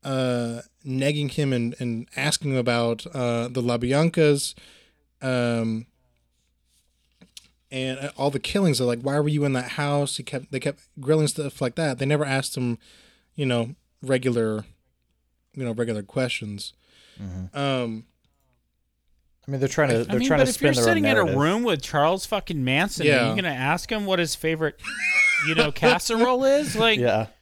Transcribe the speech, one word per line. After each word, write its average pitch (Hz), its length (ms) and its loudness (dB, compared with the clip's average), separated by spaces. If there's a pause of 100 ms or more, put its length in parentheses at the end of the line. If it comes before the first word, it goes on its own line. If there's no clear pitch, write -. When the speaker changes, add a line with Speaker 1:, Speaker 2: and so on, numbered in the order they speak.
Speaker 1:
uh, 123 580 -2 (240)
negging 139 460 -2
him 139 220 0
and, 120 260 -2
and 117 360 -6
asking 139 420 -2
about, 117 500 0
uh, 120 400 -2
the 123 140 -4
LaBiancas, 139 920 2 (680)
um, 117 640 0 (1900)
and, 131 280 -4
uh, 143 180 -8
all 139 120 2
the 139 100 -2
killings. 180 380 2
They're 123 100 2
like, 120 140 0
"Why 139 180 0
were 151 100 2
you 151 160 2
in 139 80 2
that 123 180 -2
house?" 143 460 -2
He - 60 -10
kept, 139 280 -10
they 135 80 -4
kept 143 220 -4 (180)
grilling 151 280 2
stuff 143 340 -4
like 127 140 -2
that. 147 220 -2
They 135 80 -2
never 147 200 2
asked 135 300 -2
him, 120 220 -2 (580)
you 147 100 -2
know, 123 300 0 (260)
regular, 120 640 0 (920)
you 131 80 -8
know, 120 80 -4
regular 113 320 -4
questions. 107 680 -6 (480)
Speaker 2:
Mm-hmm. 92 360 -10
Speaker 1:
Um, 123 480 -4 (1400)
Speaker 2:
I 139 40 -6
mean, 139 80 -4
they're 135 100 2
trying 147 200 2
to, 117 120 2
Speaker 3:
I - 20 0
Speaker 2:
they're 208 160 0
Speaker 3:
mean, 247 80 0
Speaker 2:
trying 269 120 4
Speaker 3:
but 262 60 6
Speaker 2:
to 262 60 2
Speaker 3:
if - 100 -4
you're 277 120 4
Speaker 2:
spin 240 100 4
their - 0 -
own - 40 4 (100)
Speaker 3:
sitting 302 80 2
in 277 60 4
a 240 40 4
Speaker 2:
narrative. 175 200 2
Speaker 3:
room 170 280 2
with 180 180 0
Charles 160 440 0
fucking 180 380 -4
Manson, 156 440 0
are - 20 6
Speaker 1:
Yeah. 123 200 4
Speaker 3:
you 110 60 0
gonna 175 180 -2
ask 135 380 -2
him 214 140 -2
what 190 140 0
his 165 160 0
favorite, 160 440 -2 (680)
you 160 80 0
know, 151 160 2
casserole 247 720 2
is? 277 300 2
Like, 220 240 4
Speaker 2:
Yeah. 110 280 2 (140)